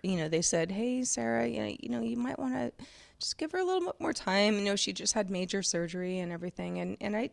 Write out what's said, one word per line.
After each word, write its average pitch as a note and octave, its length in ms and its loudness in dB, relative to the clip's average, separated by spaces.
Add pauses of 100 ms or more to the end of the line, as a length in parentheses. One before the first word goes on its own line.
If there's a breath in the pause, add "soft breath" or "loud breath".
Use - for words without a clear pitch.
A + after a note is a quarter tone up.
you F#3 140 2
know, D#3 120 0
they D#3+ 140 4
said, E3 300 2
"Hey, B3 320 0
Sarah, A#3 420 2
you A3+ 140 -2
know, - 200 -2
you - 80 -8
know, A#3+ 140 0
you A#3 140 0
might A#3+ 220 -2
wanna B3+ 340 -2 (480 loud breath)
just - 180 -4
give D#4 140 -2
her F#4 60 -2
a F#4 60 2
little F4+ 220 2
bit - 140 -6
more D#4+ 120 -2
time. G#3 460 4
You G3+ 60 0
know, G3+ 120 2
she G3+ 160 0
just F#3 220 0
had G3+ 160 0
major F#3 320 0
surgery F3+ 560 -2
and F3 140 -4
everything." F3 460 -6
And, F3+ 220 -4
and G#3 160 -2
I, A#3+ 160 -2